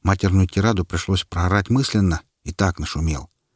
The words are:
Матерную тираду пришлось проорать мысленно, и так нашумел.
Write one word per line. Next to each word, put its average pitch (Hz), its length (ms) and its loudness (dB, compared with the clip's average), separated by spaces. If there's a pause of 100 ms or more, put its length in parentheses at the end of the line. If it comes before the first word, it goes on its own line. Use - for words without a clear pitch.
Матерную 98 440 2
тираду 101 380 0
пришлось 90 400 -2
проорать 90 460 0
мысленно, 104 500 2 (240)
и - 80 -8
так 92 260 -2
нашумел. 78 520 -4 (260)